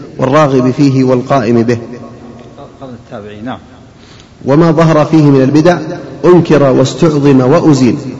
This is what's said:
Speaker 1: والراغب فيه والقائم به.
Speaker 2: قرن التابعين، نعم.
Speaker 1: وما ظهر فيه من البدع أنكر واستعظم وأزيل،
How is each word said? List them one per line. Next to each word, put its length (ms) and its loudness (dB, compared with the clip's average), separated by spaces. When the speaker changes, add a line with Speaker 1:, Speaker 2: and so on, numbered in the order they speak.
Speaker 1:
والراغب 520 0
فيه 340 0
والقائم 580 0
به. 160 -2
Speaker 2:
قرن 100 -16
التابعين، 380 -16
نعم. 140 -10
Speaker 1:
وما 260 2
ظهر 340 2
فيه 180 2
من 200 4
البدع 360 2
أنكر 380 4
واستعظم 800 2
وأزيل، 560 2